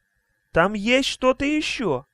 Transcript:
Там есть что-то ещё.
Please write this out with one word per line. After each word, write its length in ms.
Там 180
есть 380
что-то 340
ещё. 720